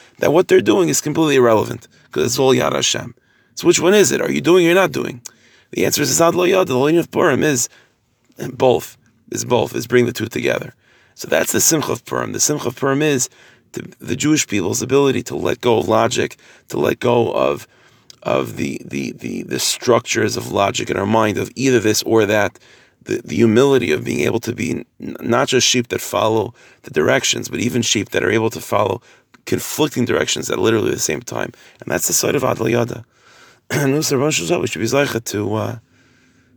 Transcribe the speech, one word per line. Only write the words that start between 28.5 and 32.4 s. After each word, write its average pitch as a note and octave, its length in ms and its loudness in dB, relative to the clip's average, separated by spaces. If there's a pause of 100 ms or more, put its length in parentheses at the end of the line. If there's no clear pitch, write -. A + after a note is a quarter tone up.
to - 100 -10
follow G#2 420 -2 (420)
conflicting - 600 -2
directions - 460 -2
at - 80 -2
literally A2 340 2
the - 80 -4
same D2 200 -4
time. G#1+ 320 -8 (280)
And - 100 -8
that's E2+ 160 -2
the - 60 -2
side C#3+ 240 0
of C3 80 -2